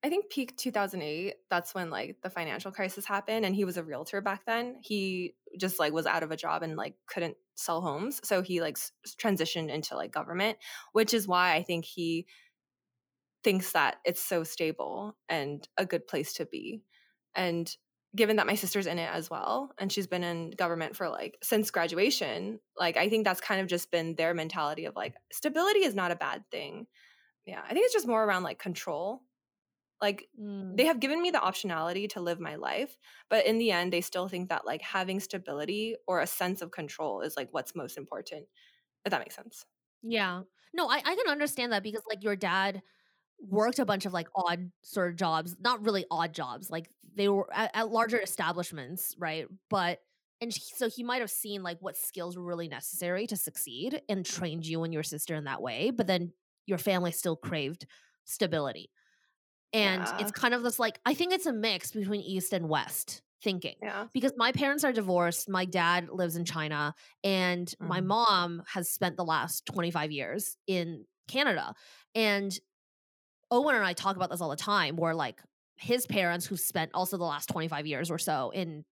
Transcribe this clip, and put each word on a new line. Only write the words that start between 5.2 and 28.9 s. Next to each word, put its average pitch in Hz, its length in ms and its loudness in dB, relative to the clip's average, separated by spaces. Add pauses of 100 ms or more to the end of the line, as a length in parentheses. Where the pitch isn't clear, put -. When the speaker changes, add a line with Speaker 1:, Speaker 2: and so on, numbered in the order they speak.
Speaker 1:
just, 185 220 -2
like, 151 120 4
was 160 140 0
out 170 160 2
of 156 80 -4
a 160 60 -4
job 160 260 -2
and, 160 140 -4
like, - 200 -6 (120)
couldn't 170 280 -4 (200)
sell 170 240 -2
homes, 180 420 -2
so 190 200 2
he, 180 180 0
like, 156 180 -2
s-, - 140 -8 (120)
s-, - 120 -14
transitioned 170 540 0
into, 151 260 -6
like, - 160 -6
government, 180 460 -2 (340)
which 220 200 4
is 220 140 2
why 180 280 6
I 165 100 2
think 170 200 -2
he 165 440 -4 (1160)
thinks 190 280 4
that - 320 4
it's 180 180 2
so 170 220 0
stable 160 720 -4 (120)
and 147 480 -4
a 190 100 0
good 165 200 -2
place 156 280 -4
to - 120 -6
be. - 360 -10 (520)
And 170 400 0 (420)
given 214 200 6
that 208 100 4
my 196 80 2
sister's 196 320 -2
in 170 120 -2
it 165 120 -2
as 165 200 -4
well, 262 480 -2
and 196 140 -2
she's 190 140 -2
been 180 180 -2
in 170 260 -4
government 170 460 -2
for, 175 120 -2
like, - 340 -6
since 214 280 2
graduation, 180 920 0 (160)
like, 170 200 2
I 180 120 4
think 214 160 4
that's 185 160 2
kind 196 200 0
of 190 80 0
just 175 220 0
been 165 260 0
their 165 180 2
mentality 160 520 -2
of, - 100 -8
like, 113 200 -6 (160)
stability 349 480 4
is 285 140 4
not 185 160 2
a 175 60 0
bad 170 340 -4
thing. 226 360 -8 (600)
Yeah, - 180 -10
I - 100 -6
think 381 120 4
it's 466 80 2
just 349 140 2
more 220 160 4
around, 185 200 2
like, - 160 -4
control. 180 600 -4 (800)